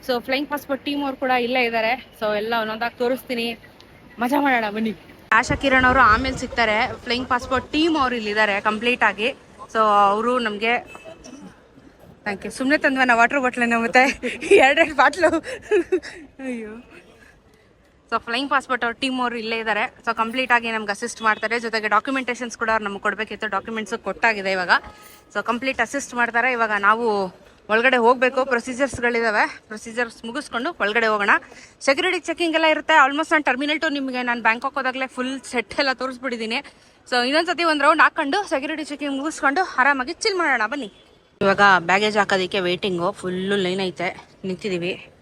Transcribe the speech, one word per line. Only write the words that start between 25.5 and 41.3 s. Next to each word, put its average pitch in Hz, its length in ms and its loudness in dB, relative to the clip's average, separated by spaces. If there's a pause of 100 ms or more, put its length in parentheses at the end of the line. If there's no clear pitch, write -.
ಅಸಿಸ್ಟ್ 254 320 -4
ಮಾಡ್ತಾರೆ. 240 380 0
ಇವಾಗ 226 280 0
ನಾವು 208 560 0 (340)
ಒಳಗಡೆ 240 280 4
ಹೋಗ್ಬೇಕು, 254 480 4
ಪ್ರೊಸೀಜರ್ಸ್ಗಳಿದಾವೆ, 240 1200 -2
ಪ್ರೊಸೀಜರ್ಸ್ 226 580 -8
ಮುಗಿಸ್ಕೊಂಡು 254 540 -6
ಒಳಗಡೆ 220 280 0
ಹೋಗೋಣ. 214 220 2 (500)
ಸೆಕ್ಯೂರಿಟಿ 349 400 0
ಚೆಕಿಂಗ್ 330 360 -2
ಎಲ್ಲ 320 100 2
ಇರುತ್ತೆ. 311 280 2
Almost 294 380 4
ನಾನು 311 120 2
ಟರ್ಮಿನಲ್ 294 360 0
ಟು 320 100 -2
ನಿಮಗೆ 269 340 -4
ನಾನು 240 180 -2
ಬ್ಯಾಂಕಾಕ್ 233 340 0
ಹೋದಾಗಲೇ 262 320 -4
ಫುಲ್ 254 340 -6
ಸೆಟ್ - 380 -6
ಎಲ್ಲ 269 140 0
ತೋರಿಸ್ಬಿಟ್ಟಿದ್ದೀನಿ. 247 680 -6 (460)
So, 247 160 2
ಇನ್ನೊಂದ್ಸತಿ 330 380 0
ಒಂದು 302 200 2
ರೌಂಡ್ 302 180 6
ಹಾಕೊಂಡು 311 480 2
ಸೆಕ್ಯೂರಿಟಿ 302 340 -4
ಚೆಕಿಂಗ್ 277 340 -6
ಮುಗಿಸ್ಕೊಂಡು 294 440 -2 (160)
ಆರಾಮಾಗಿ 269 360 2
ಚಿಲ್ 403 220 -2
ಮಾಡೋಣ 285 300 0
ಬನ್ನಿ. 233 280 -6 (480)